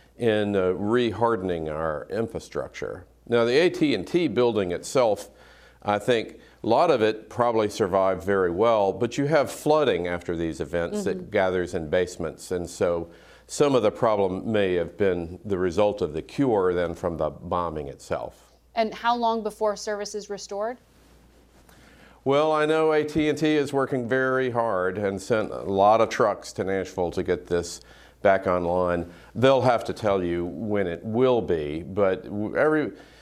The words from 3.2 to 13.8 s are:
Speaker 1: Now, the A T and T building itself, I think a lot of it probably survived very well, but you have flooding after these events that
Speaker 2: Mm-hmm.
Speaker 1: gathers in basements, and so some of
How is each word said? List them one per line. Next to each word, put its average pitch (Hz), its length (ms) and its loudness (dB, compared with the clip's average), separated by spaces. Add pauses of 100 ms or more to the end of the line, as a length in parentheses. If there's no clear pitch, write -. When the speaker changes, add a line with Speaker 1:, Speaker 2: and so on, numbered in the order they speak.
Speaker 1:
Now, 117 160 2
the 120 140 2
A 175 140 4
T 156 240 0
and 90 100 -4
T 170 220 0
building 107 440 2
itself, 104 580 0 (520)
I 104 160 0
think 110 400 -2 (260)
a - 40 -2
lot 147 240 4
of 123 100 2
it 110 260 0
probably 113 420 2
survived 95 540 2
very 95 280 2
well, 101 420 2
but 117 240 -4
you 143 80 0
have 143 240 2
flooding 131 560 0
after 87 300 -4
these 82 240 -4
events 87 460 -4
that 95 120 -4
Speaker 2:
Mm-hmm. 90 140 -14
Speaker 1:
gathers 92 420 0
in 80 160 -4
basements, 85 640 -2
and 87 180 -4
so 85 400 -2 (380)
some 143 260 2
of 123 80 4